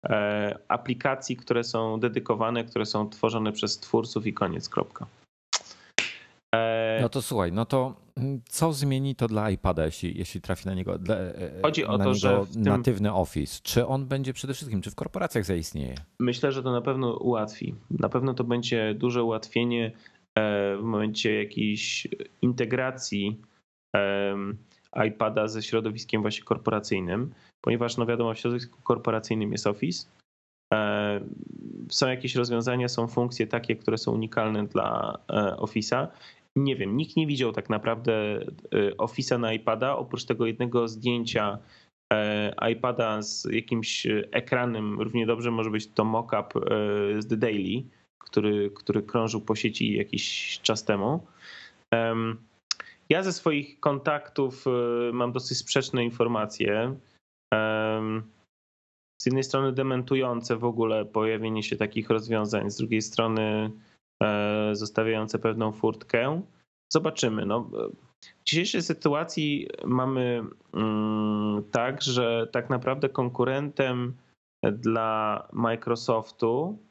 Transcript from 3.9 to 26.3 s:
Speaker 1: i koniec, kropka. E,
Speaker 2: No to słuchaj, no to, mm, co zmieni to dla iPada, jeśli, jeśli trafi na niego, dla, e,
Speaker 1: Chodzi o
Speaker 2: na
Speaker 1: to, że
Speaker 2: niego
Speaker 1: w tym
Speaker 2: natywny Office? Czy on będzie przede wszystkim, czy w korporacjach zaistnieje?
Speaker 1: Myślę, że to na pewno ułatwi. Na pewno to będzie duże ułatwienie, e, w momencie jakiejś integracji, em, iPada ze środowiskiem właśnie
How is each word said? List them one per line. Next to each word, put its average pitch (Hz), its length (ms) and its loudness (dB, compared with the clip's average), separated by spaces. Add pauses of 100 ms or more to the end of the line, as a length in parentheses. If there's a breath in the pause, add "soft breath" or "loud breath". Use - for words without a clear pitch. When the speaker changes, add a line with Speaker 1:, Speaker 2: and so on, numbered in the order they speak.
Speaker 1:
i 101 80 -2
koniec, 85 340 -2
kropka. - 380 -4 (1500 loud breath)
E, 113 480 2
Speaker 2:
No 117 60 2
to 131 140 -2
słuchaj, 92 300 0
no 110 120 0
to, 135 300 0 (220)
mm, 131 320 -2
co 165 240 0
zmieni 135 440 0
to 117 120 0
dla 107 220 2
iPada, 90 340 2
jeśli, 82 340 -4
jeśli 92 220 -6
trafi - 260 -6
na 95 80 -4
niego, 92 240 -4
dla, 92 180 0
e, 92 460 -8
Speaker 1:
Chodzi 156 220 2
o - 140 0
Speaker 2:
na 98 60 4
Speaker 1:
to, 127 100 4
że - 160 2
Speaker 2:
niego 101 140 4
Speaker 1:
w 92 80 -12
tym 110 100 -2
Speaker 2:
natywny 104 500 4
Office? 80 500 -2
Czy - 240 2
on 135 200 -2
będzie 135 260 -2
przede 135 220 -6
wszystkim, 113 280 -4
czy 104 80 -6
w - 40 -16
korporacjach - 500 -2
zaistnieje? 82 500 -2 (260)
Speaker 1:
Myślę, 123 320 2
że 131 100 -2
to 127 100 0
na 120 80 2
pewno 131 360 0
ułatwi. 110 580 -2 (160)
Na - 180 2
pewno 127 260 2
to 123 100 0
będzie 117 500 2
duże 120 300 2
ułatwienie, 117 680 0 (460 loud breath)
e, 101 380 2
w 101 60 -4
momencie 107 520 2
jakiejś 107 720 -2 (360)
integracji, 123 1000 0 (560 soft breath)
em, 101 640 2 (500 soft breath)
iPada 110 400 0
ze 110 140 -4
środowiskiem 110 600 -2
właśnie 107 220 -4